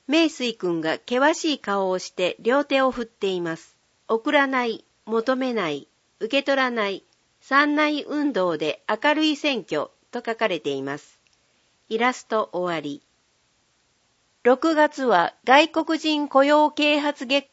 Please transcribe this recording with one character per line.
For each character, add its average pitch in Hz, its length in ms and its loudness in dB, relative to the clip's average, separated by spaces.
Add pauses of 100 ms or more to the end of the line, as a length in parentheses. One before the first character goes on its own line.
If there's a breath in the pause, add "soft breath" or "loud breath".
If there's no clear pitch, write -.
名 311 220 2
水 247 240 -4
く 185 160 -4
ん 170 120 -2
が 160 120 -2
険 262 400 0
し 320 220 -4
い - 40 -8
顔 196 300 -2
を 185 100 -2
し - 100 -12
て - 300 -2
両 254 240 0
手 269 180 0
を 262 100 2
振 247 120 -8
っ - 20 -8
て - 220 -8
い 185 140 -4
ま 165 160 -6
す。 - 180 -20 (320)
送 226 240 -2
ら 285 160 4
な 262 180 -2
い、 226 200 -8 (200)
求 226 300 0
め 254 180 -4
な 196 160 -2
い、 143 180 -8 (320)
受 220 180 -2
け 277 60 2
取 277 120 0
ら 262 160 0
な 220 180 -2
い、 196 140 -8 (380)
三 294 340 2
内 302 280 0
運 285 300 -2
動 180 240 0
で 151 300 -4
明 247 260 0
る 311 120 0
い 302 100 0
選 285 240 -2
挙 151 300 -4 (220)
と 233 140 -10
書 226 100 -4
か 226 120 0
れ 175 120 -4
て 151 120 -4
い 135 100 -4
ま 139 160 -6
す。 - 220 -20 (720)
イ 220 80 -2
ラ 247 160 2
ス - 120 -18
ト 220 280 -2
終 180 200 -4
わ 160 60 -4
り。 147 220 -10 (1400)
六 262 320 2
月 302 280 2
は 190 400 2
外 294 260 6
国 320 300 -2
人 302 280 -2
雇 269 160 4
用 294 280 4
啓 294 280 0
発 285 260 -4
月 277 280 -2